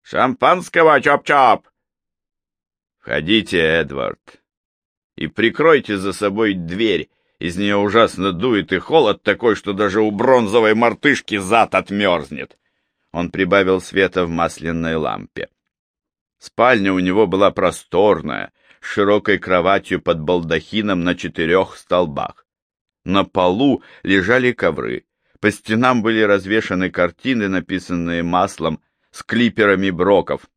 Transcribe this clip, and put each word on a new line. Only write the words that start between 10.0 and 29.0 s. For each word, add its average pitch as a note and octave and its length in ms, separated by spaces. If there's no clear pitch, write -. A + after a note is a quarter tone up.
у G#2+ 100
бронзовой A2+ 600
мартышки A2+ 640
зад G2 380
отмерзнет». F2 840
Он E2+ 200
прибавил F#2 500
света F#2 440
в E2+ 40
масляной E2 680
лампе. G1+ 540
Спальня A2+ 560
у F#2 60
него F#2 280
была F#2+ 240
просторная, E2 1000
с - 60
широкой G2+ 500
кроватью F#2 640
под E2+ 200
балдахином F2 840
на F2 120
четырех F2 640
столбах. E2 680
На F#2+ 180
полу G2 600
лежали A2 480
ковры, C2+ 540
по G#2 120
стенам A#2+ 500
были A2 200
развешаны F#2+ 680
картины, G2 580
написанные E2+ 760
маслом, E2+ 580